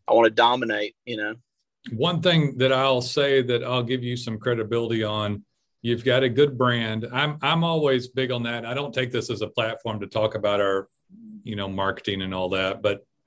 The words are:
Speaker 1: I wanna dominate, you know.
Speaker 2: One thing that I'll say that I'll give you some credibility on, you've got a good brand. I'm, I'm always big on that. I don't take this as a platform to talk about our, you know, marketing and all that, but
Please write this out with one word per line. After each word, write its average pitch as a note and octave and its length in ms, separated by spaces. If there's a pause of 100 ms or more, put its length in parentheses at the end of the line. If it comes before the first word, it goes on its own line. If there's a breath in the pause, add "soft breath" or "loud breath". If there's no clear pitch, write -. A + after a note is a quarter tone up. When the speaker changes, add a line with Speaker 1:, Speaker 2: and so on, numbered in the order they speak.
Speaker 1:
I A2+ 60
wanna A2+ 160
dominate, A2+ 680 (100)
you A#2+ 100
know. G#2+ 200 (560)
Speaker 2:
One D#3+ 300
thing D#3+ 360
that C3 140
I'll C3 300
say C#3 400
that A#2+ 200
I'll B2 220
give B2+ 180
you A#2+ 140
some A#2+ 220
credibility A#2 680
on, G#2 400 (360)
you've A#2 240
got B2+ 180
a C3 60
good C3 300
brand. A#2 540
I'm, D3 300
I'm D#3+ 220
always C#3+ 440
big C3 220
on B2 140
that. A#2 220
I A#2+ 80
don't C#3 200
take B2+ 160
this A#2+ 200
as G#2 120
a G#2 60
platform A2+ 520
to G2+ 60
talk A2 280
about G2+ 260
our, G2 280 (540)
you A2 140
know, G2+ 120
marketing G2 540
and F#2+ 120
all F#2 160
that, F#2+ 320
but G2+ 240 (200)